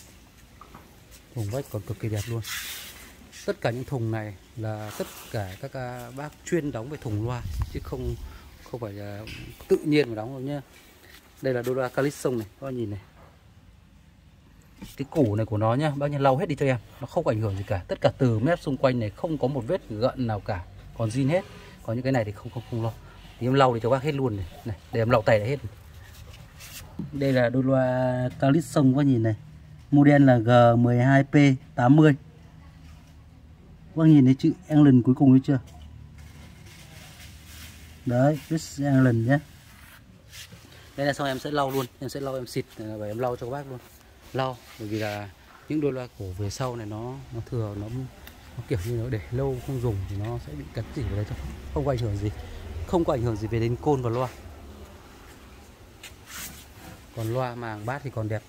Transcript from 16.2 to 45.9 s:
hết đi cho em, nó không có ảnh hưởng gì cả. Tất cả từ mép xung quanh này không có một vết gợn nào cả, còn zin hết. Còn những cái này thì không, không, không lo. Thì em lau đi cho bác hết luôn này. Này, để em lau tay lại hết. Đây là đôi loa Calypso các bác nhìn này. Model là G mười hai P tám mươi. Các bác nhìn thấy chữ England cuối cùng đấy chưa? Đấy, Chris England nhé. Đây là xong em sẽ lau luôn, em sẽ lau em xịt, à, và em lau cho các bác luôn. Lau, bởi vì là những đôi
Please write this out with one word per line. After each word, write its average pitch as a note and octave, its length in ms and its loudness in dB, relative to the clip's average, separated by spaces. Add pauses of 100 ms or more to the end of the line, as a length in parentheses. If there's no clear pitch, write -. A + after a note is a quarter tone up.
hết F#3+ 100 -2
đi D#3+ 80 -4
cho C#3 120 -2
em, B2+ 120 0 (220)
nó C3 60 -10
không E3+ 180 -4
có E3 60 2
ảnh A2 100 -2
hưởng G2+ 160 -2
gì G2 100 -6
cả. G2 220 -4
Tất - 120 -6
cả B2 180 2
từ A#2 200 2
mép D#3+ 220 0
xung C#3 160 -4
quanh B2+ 240 2
này G#2+ 100 -4
không D#3+ 280 -6
có C3 100 0
một C3 180 -4
vết F#3 140 -2 (100)
gợn A#2+ 360 -2
nào G#2+ 140 -4
cả, F#2+ 240 -6 (340)
còn A2+ 100 -2
zin C3 200 0
hết. F3 160 0 (380)
Còn A2+ 140 -6
những B2+ 60 -6
cái C3 100 -2
này A#2+ 120 0
thì G#2 80 -6
không, A#2 180 -14
không, A#2 200 -10
không A2+ 120 -4
lo. A2+ 100 -4 (460)
Thì A#2+ 80 -4
em C3 80 2
lau C3 200 6
đi A2+ 80 -4
cho A#2 80 0
bác C3 120 2
hết D3+ 120 -2
luôn C3 220 -2
này. F#2+ 100 -6 (180)
Này, A2 120 -6 (160)
để A#2 80 0
em A2+ 100 0
lau A#2+ 120 6
tay A#2 160 4
lại G#2 100 -2
hết. C#3+ 80 -2 (1600)
Đây C#3 200 0
là B2 160 4
đôi B2+ 140 0
loa B2+ 680 2 (120)
Calypso D3+ 420 2
các C3 140 6
bác D3 100 4
nhìn B2+ 160 4
này. A2 140 2 (540)
Model C#3+ 340 8
là B2+ 140 8
G A#2+ 400 8
mười A#2+ 200 4
hai C3+ 260 6
P - 100 -4 (400)
tám B2 220 6
mươi. D#3 180 8 (1700)
Các - 100 -12
bác D#3+ 100 4
nhìn D3 180 10
thấy C3 100 8
chữ D#3+ 180 2 (160)
England C#3+ 360 8
cuối B2 100 4
cùng C3+ 180 8
đấy C3 120 8
chưa? C#3 140 0 (2500)
Đấy, C3 420 2
Chris D#3+ 320 -6
England C3 480 4
nhé. C#3+ 100 4 (1600)
Đây C#3+ 100 -2
là C#3+ 60 2
xong C#3 140 -4
em C3 120 -4
sẽ D3 120 -8
lau C#3+ 200 0
luôn, C3 160 -2 (140)
em C3+ 80 -8
sẽ C#3 120 -8
lau C3+ 140 -6
em C3 120 -8
xịt, - 180 -6 (140)
à, G#2+ 200 -10
và G#2+ 80 -8
em G#2 120 -8
lau B2 180 -2
cho A#2+ 100 -10
các A#2+ 60 -8
bác C#3 180 -10
luôn. B2+ 80 -12 (540)
Lau, C3 240 -4 (220)
bởi A2 100 -10
vì G#2+ 100 -4
là G#2 320 -6 (380)
những D3+ 120 -2
đôi C#3+ 120 0